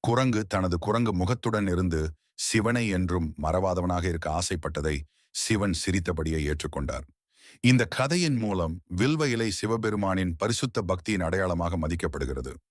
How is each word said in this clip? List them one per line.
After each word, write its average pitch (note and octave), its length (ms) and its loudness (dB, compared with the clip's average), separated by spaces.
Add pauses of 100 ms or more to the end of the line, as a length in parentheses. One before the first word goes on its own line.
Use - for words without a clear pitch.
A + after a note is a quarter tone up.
குரங்கு A#2 460 2
தனது F#2 320 0
குரங்கு G#2+ 360 0
முகத்துடன் G#2+ 520 0
இருந்து E2+ 460 0 (220)
சிவனை A2+ 540 0
என்றும் F2+ 540 0
மறவாதவனாக F2+ 600 0
இருக்க E2 260 -2
ஆசைப்பட்டதை D2+ 680 -2 (300)
சிவன் G#2 420 0
சிரித்தபடியே E2 680 0
ஏற்றுக்கொண்டார். D2 680 -4 (540)
இந்த B2 240 6
கதையின் D3+ 520 0
மூலம் F#2 440 0 (160)
வில்வ D3+ 300 2
இலை A#2 240 0
சிவபெருமானின் G2+ 880 0
பரிசுத்த A#2 440 0
பக்தியின் F#2+ 380 -2
அடையாளமாக E2+ 580 0
மதிக்கப்படுகிறது. C#2 760 -4 (160)